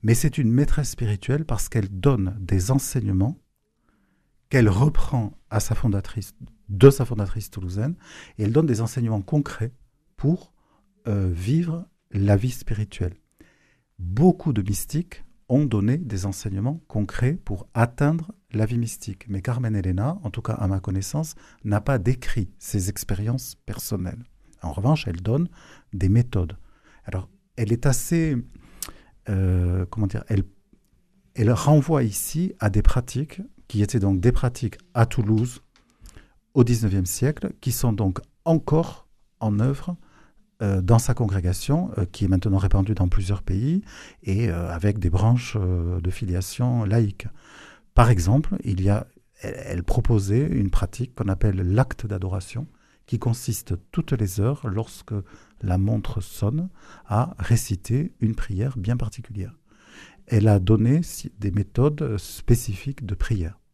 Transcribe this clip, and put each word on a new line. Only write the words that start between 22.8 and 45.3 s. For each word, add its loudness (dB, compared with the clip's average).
expériences -4
personnelles. -8
En -8
revanche, 0
elle -8
donne -2
des 0
méthodes. 0
Alors, -8
elle -2
est 0
assez, 0
euh, 0
comment -2
dire, -6
elle, 0
elle 2
renvoie 4
ici -4
à 0
des 2
pratiques 0
qui 0
étaient 0
donc 2
des 4
pratiques 0
à 6
Toulouse 0
au 6
dix-neuvième 2
siècle, -4
qui -4
sont 0
donc -2
encore 0
en 0
œuvre -2
euh, 0
dans 6
sa 0
congrégation, 0
euh, 0
qui -4
est 2
maintenant 2
répandue 4
dans 2
plusieurs 2
pays, 0
et, 0
euh, -4
avec 0
des 0
branches, 2